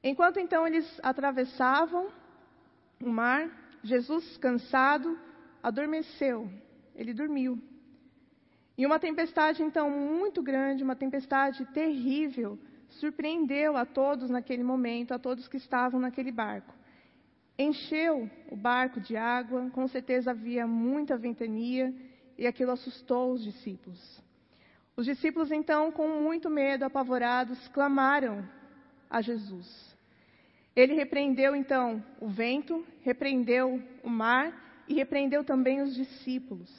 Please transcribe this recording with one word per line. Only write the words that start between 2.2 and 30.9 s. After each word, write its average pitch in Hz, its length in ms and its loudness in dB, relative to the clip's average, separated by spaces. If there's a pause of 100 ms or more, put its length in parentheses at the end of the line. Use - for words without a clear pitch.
o 247 80 -4
mar, 247 400 2 (360)
Jesus, 254 540 0
cansado, 262 800 2 (440)
adormeceu. 262 880 -2 (440)
Ele 226 200 -8
dormiu. 262 460 -2 (1160)
E 262 100 2
uma 311 120 4
tempestade, 320 640 0
então, 302 280 0
muito 302 520 -2
grande, 269 400 -2
uma 262 140 -2
tempestade 269 720 -2
terrível, 262 920 -2 (300)
surpreendeu 302 880 -2
a 240 80 2
todos 269 460 0
naquele 247 320 -2
momento, 247 500 -2
a 247 60 -4
todos 254 280 -6
que - 100 -10
estavam 254 440 0
naquele 254 320 -4
barco. 208 420 -6 (840)
Encheu 294 720 0 (200)
o 214 60 -10
barco 247 440 0
de 220 160 -6
água, 247 540 -2
com 262 180 -2
certeza 254 420 0
havia 233 360 -2
muita 254 500 0
ventania, 240 800 -2 (420)
e 240 100 -2
aquilo 247 260 0
assustou 254 600 -2
os 240 120 -4
discípulos. - 760 -12 (760)
Os 240 80 0
discípulos, 302 480 0
então, 311 400 2
com 311 280 0
muito 320 300 0
medo, 277 340 2
apavorados, 254 840 0
clamaram 269 800 2 (640)
a 233 120 0
Jesus. 202 760 -8 (800)
Ele 262 200 8